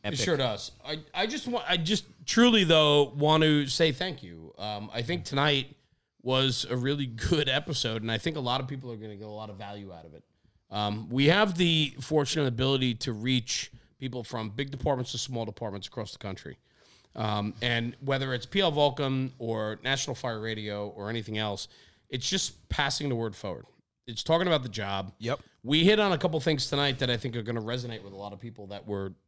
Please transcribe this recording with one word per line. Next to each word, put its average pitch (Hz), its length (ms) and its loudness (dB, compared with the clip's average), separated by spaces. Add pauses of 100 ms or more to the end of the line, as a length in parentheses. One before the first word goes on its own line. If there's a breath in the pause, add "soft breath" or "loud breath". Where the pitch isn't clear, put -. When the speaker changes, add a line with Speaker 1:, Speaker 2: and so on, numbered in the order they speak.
Speaker 1:
It 202 40 -4
Speaker 2:
Epic. 156 120 -2
Speaker 1:
sure 175 160 2
does. 120 360 -2 (140)
I, 156 140 -6 (140)
I 196 140 0
just 262 200 -6
want, 240 220 -4
I 180 80 2
just 175 280 0 (200)
truly 226 380 8
though 147 520 8
want 156 280 6
to 147 240 6
say 156 240 4
thank 170 320 -4
you. 82 340 -14
Um, 104 360 -6
I 117 100 -4
think 165 220 -4
tonight 139 500 0 (460)
was 131 480 0
a 123 60 0
really 139 300 -2
good 127 440 0
episode, 131 520 -2
and 113 100 -2
I 113 60 0
think 156 180 -4
a 147 60 -4
lot 127 200 0
of 127 60 -6
people 131 240 -8
are 113 60 -10
gonna 107 180 -12
get 107 120 -14
a - 20 -12
lot 107 200 -10
of 98 80 -14
value 101 360 -12
out 80 120 -16
of 78 100 -20
it. - 80 -20 (460)
Um, 104 400 -2
we 135 180 4
have 190 280 4
the 165 460 2
fortunate 147 460 0
ability 127 480 0
to 117 180 -6
reach 117 580 -2 (280 soft breath)
people 123 240 -8
from 110 260 -6
big 139 220 -6
departments 131 420 -2
to 120 40 -6
small 117 280 -4
departments 101 420 -8
across - 240 -10
the - 60 -16
country. 90 400 -10 (580 soft breath)
Um, 104 480 0
and 117 380 0
whether 135 340 -2
it's 113 100 -6
P 196 160 0
L 180 100 4
Vulcan 135 680 2
or 110 440 -4
National 131 320 -2
Fire 113 240 -6
Radio 104 500 -6
or 104 200 -8
anything 110 300 -4
else, 104 280 -2 (420 soft breath)
it's 127 200 -4
just - 400 -4
passing 139 400 -2
the 123 60 0
word 113 200 -4
forward. 87 300 -10 (400)
It's 117 180 -8
talking 170 220 2
about 156 160 2
the 123 80 -6
job. 98 480 -4
Speaker 3:
Yep. 120 220 -4 (240 soft breath)
Speaker 1:
We 151 200 4
hit 214 160 8
on 202 120 4
a 165 60 2
couple 156 220 0
things 147 300 0
tonight 143 300 0
that 127 100 0
I 120 80 2
think 120 180 -6
are 117 60 -2
gonna 117 200 -4
resonate 117 420 -6
with 98 100 -16
a 98 40 -14
lot 101 160 -10
of 98 60 -16
people 110 280 -14
that 98 200 -12
were 98 260 -4 (140)